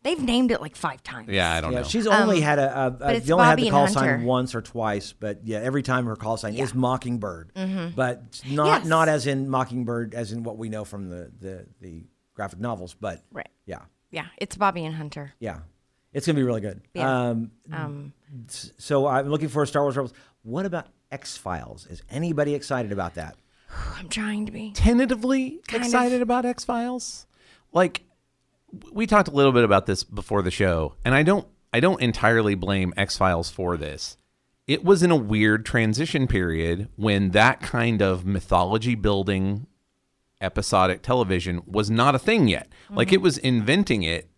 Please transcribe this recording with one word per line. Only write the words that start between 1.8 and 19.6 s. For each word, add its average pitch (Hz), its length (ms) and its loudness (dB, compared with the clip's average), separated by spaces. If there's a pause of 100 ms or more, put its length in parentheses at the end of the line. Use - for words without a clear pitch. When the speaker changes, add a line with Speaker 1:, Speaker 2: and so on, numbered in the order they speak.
Speaker 2:
know. - 40 -6
Speaker 3:
she's 214 220 -2
only 208 320 4
Speaker 1:
Um, 156 40 2
Speaker 3:
had 147 160 2
a, 135 280 0
a, 127 40 0
Speaker 1:
but 135 220 -4
Speaker 3:
a, - 60 0
Speaker 1:
it's 123 100 -6
Speaker 3:
you 160 60 4
only 180 100 6
had - 80 8
Speaker 1:
Bobby - 100 2
Speaker 3:
the - 60 0
Speaker 1:
and - 60 2
Speaker 3:
call 143 120 6
sign 135 220 2
Speaker 1:
Hunter. 120 160 0
Speaker 3:
once 127 300 0
or 113 80 -6
twice, 107 500 -6
but 104 320 -10
yeah, 110 140 -6
every 131 240 -2
time 127 240 0
her 110 100 -4
call 110 220 -4
sign 107 160 -6
Speaker 1:
Yeah. 123 100 -4
Speaker 3:
is 120 100 -8
Mockingbird. 120 800 -4
Speaker 1:
Mm-hmm. 190 400 -6
Speaker 3:
But 123 280 -4 (260)
not, 151 320 2
Speaker 1:
Yes. 175 60 -8
Speaker 3:
not 160 240 4
as 139 160 0
in 135 240 -2
Mockingbird, 120 640 -4
as 113 180 -8
in 117 100 -8
what 113 140 -10
we 110 140 -10
know 107 160 -8
from 98 240 -12
the, 87 280 -14
the, 95 280 -16 (160)
the 82 220 -18 (280)
graphic 95 280 -10
novels, 101 380 -8
but 95 320 -10
Speaker 1:
Right. - 200 -14 (160)
Speaker 3:
yeah. 90 140 -12 (300)
Speaker 1:
Yeah, 156 140 -10 (140)
it's - 180 -10
Bobby 185 300 -2
and 156 80 -8
Hunter. 147 440 -12
Speaker 3:
Yeah. 92 200 -10 (560)
It's 139 120 -6
gonna 156 120 0
be 135 60 2
really 113 180 -2
good. 98 180 -10 (140)
Speaker 1:
Yeah. 131 340 0
Speaker 3:
Um, 113 220 -4 (200)
Speaker 1:
Um, 143 420 -10 (360)
Speaker 3:
s-, - 300 -16
so 139 280 0
I'm 139 220 0
looking 151 200 -2
for 143 180 0